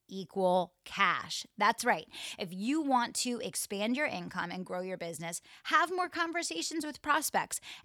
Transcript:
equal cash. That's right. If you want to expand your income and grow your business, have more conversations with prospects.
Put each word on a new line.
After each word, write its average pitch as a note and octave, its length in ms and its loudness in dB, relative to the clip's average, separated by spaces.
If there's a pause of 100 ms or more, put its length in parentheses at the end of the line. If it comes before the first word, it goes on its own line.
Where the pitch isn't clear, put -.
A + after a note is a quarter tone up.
equal F#3 640 2 (140)
cash. E3 600 0 (120)
That's G#3 260 4
right. G#3+ 240 2 (320)
If F3 140 -6
you A#3+ 280 0
want B3 360 2
to A#3+ 260 0
expand G#3 540 -2
your D4 100 0
income F3 440 -4
and F#3 140 -6
grow F3+ 160 -4
your F#3 160 -4
business, E3+ 440 -6 (220)
have E4+ 300 4
more F4+ 140 0
conversations E4 800 -2
with D4+ 160 -8
prospects. C#4+ 580 0 (260)